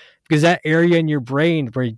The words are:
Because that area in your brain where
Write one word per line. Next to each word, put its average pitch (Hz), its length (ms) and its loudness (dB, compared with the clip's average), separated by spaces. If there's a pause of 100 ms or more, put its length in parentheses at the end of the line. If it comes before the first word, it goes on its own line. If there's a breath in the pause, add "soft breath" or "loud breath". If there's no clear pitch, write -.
(280 soft breath)
Because 151 140 2
that 170 240 2
area 165 320 2
in 165 100 0
your 151 120 -2
brain 143 480 -2
where 120 300 -4